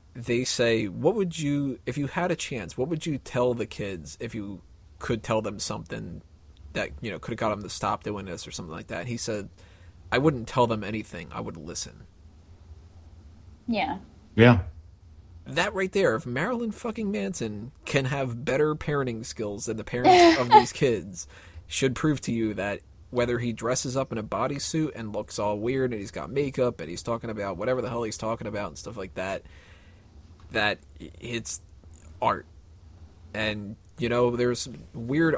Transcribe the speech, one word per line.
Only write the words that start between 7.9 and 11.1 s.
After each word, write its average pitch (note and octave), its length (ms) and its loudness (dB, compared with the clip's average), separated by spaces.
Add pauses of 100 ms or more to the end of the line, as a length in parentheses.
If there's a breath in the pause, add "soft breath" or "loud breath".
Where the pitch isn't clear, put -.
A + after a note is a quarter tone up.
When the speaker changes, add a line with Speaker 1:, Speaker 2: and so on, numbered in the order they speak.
Speaker 1:
doing G2+ 200 -4
this E2+ 240 -8
or - 20 -12
something E2+ 240 -10
like G2 120 -10
that. F#2 200 -6
He A#2+ 120 -4
said, G#2 320 -4 (600 soft breath)
"I A#2 60 4
wouldn't C3 320 4
tell B2 180 6
them A2 160 2
anything. G2+ 500 -6